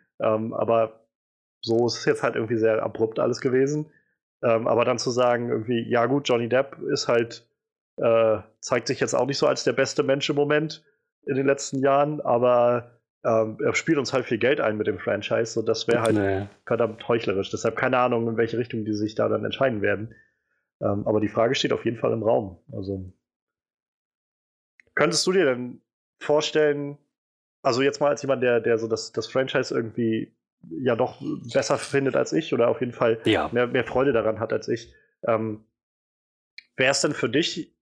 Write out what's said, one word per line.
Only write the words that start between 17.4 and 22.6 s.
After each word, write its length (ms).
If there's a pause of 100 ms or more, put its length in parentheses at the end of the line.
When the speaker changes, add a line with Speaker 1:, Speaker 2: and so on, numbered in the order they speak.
Speaker 1:
Deshalb 260
keine 220
Ahnung, 320
in 80
welche 200
Richtung 280
die 80
sich 220
da 120
dann 160
entscheiden 380
werden. 340 (640)
Ähm, 240
aber 140
die 80
Frage 280
steht 180
auf 100
jeden 140
Fall 160
im 100
Raum. 360 (120)